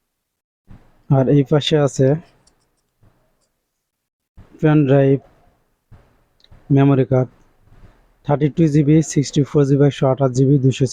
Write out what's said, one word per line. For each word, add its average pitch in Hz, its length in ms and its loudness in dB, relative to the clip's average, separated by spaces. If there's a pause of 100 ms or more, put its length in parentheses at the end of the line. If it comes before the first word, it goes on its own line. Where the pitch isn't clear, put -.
(1080)
আর 135 160 0 (100)
এই 143 160 2
পাশে 156 240 -2 (120)
আছে 131 200 -2 (2500)
পেন 151 180 2 (100)
ড্রাইভ, 139 300 2 (1600)
মেমোরি 139 360 2
কার্ড, 127 180 -2 (960)
থার্টি 147 300 -2
টু 165 80 0 (100)
জিবি, 151 240 2 (140)
সিক্সটি 147 380 -4
ফোর 147 200 0
জিবি, 143 200 2
একশো - 220 -6
আঠাশ 131 260 -2
জিবি, 135 260 2
দুশো 131 300 0